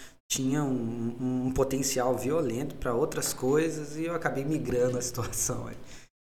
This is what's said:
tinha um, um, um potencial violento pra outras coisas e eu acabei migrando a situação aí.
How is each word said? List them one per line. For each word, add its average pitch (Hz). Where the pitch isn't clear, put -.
tinha 135
um, 117
um, 127
um 131
potencial 131
violento 139
pra 123
outras 143
coisas 151
e 160
eu 170
acabei 135
migrando 127
a 120
situação 117
aí. 117